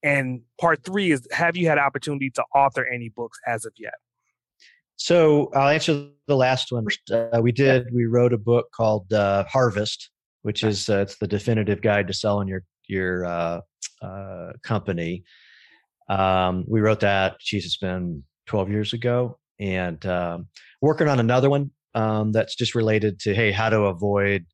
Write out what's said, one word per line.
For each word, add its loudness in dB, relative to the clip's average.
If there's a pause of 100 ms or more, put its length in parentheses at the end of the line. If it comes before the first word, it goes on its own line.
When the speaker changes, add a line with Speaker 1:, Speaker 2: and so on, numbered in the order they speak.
Speaker 1:
And -2 (180)
part 0
three 0
is, -2
have 0
you 0
had 4
opportunity -2
to -2 (100)
author 4
any -8
books -12
as -4
of -14
yet? -14 (1000)
Speaker 2:
So 4
I'll 4
answer 0 (180)
the 2
last 2
one -4
first. -4
Uh, 0
we 4
did, 4
Speaker 1:
Yeah. -12
Speaker 2:
we 2
wrote 4
a 0
book 0
called, 0
uh, 2
Harvest, -2 (320)
which -4
Speaker 1:
Nice. 2
Speaker 2:
is, -4
uh, 2
it's -4
the -4
definitive 0
guide 2
to -8
selling -2
your, -8 (240)
your, -4
uh, -4 (420)
uh, -14 (120)
company. -4 (840)
Um, 0
we 0
wrote 2
that, 0
geez, -6
it's -8
been -6 (220)
twelve -2
years -2
ago, -2 (220)
and, -4
um, -4 (320)
working 2
on 4
another 4
one, 0 (240)
um, 0
that's 0
just -4
related 2
to, 0
hey, 2
how 0
to 2
avoid 0